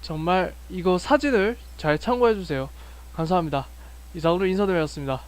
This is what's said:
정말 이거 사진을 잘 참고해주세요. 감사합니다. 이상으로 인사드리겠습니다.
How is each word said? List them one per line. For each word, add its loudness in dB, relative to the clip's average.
정말 0
이거 2
사진을 2
잘 2
참고해주세요. 2
감사합니다. 0
이상으로 2
인사드리겠습니다. 0